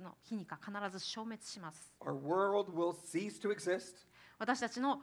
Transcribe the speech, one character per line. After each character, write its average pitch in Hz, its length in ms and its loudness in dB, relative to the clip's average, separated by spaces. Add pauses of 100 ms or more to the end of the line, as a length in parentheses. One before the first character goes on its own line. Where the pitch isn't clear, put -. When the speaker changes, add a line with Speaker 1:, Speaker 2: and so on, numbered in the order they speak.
Speaker 1:
の 180 240 -14
日 226 120 -4
に 190 80 -4
か - 160 -8
必 208 120 -8 (180)
ず 190 80 -6
消 220 260 -6
滅 220 200 -8
し - 160 -10
ま 160 120 -10
す。 - 280 -18
Speaker 2:
Our 143 120 -2
world 190 600 4
will 170 200 4
cease 196 480 -2
to 208 140 2
exist. 180 520 0 (320)
Speaker 1:
私 240 220 2
た 233 80 2
ち 240 120 -4
の 277 220 2